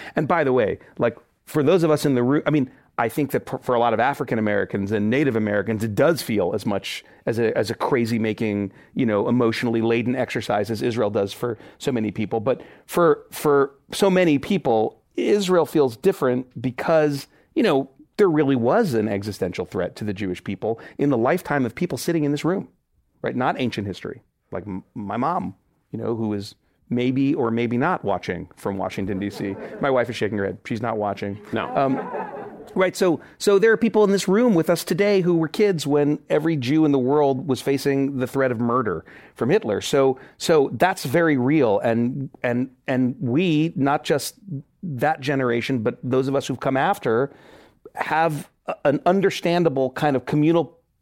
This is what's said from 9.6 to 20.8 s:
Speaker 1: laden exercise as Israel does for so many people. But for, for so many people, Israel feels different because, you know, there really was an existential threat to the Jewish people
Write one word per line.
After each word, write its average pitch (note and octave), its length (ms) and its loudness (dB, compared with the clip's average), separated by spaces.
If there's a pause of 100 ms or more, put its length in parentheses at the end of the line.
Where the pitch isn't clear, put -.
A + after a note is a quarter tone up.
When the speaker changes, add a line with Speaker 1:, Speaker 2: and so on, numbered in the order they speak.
Speaker 1:
laden A#2 320 0
exercise A2 560 -2
as A2 100 -4
Israel A2+ 300 0
does G2+ 220 -2
for A#2+ 260 -6 (200)
so - 120 -4
many A2 220 -2
people. A2+ 260 -4
But B2 240 -2 (240)
for, E3 440 2
for C#3 440 2 (180)
so G3 160 2
many F3+ 300 4
people, A#2+ 640 0 (140)
Israel F#3 500 2
feels C3 300 0
different B2+ 680 -2
because, D3 640 0 (280)
you B3 100 2
know, C#3 260 2 (260)
there G3+ 140 6
really C#3+ 260 4
was C#3+ 380 2
an G#2+ 140 0
existential G2 580 -4
threat F2 300 -6
to A2+ 80 -10
the G#2 80 -4
Jewish F#2 320 -6
people G#2+ 340 -4 (180)